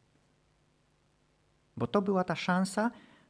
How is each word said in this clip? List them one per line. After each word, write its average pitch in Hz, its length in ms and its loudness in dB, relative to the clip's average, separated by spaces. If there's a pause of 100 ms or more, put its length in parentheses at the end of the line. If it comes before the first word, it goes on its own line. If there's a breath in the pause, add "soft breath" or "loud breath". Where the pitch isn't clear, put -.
(1800)
Bo 120 100 0
to 202 140 2
była 190 220 0
ta 170 120 -4
szansa, 190 560 0 (380 loud breath)